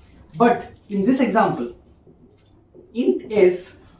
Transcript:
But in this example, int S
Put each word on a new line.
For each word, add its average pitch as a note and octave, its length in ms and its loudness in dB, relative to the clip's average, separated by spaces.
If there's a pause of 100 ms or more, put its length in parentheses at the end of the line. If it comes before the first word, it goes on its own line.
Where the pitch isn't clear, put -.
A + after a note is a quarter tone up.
(360)
But A3 360 0 (180)
in G3 160 -2
this C4+ 140 2
example, F#3+ 560 -2 (1160)
int B3 380 -4
S F#3 460 0 (220)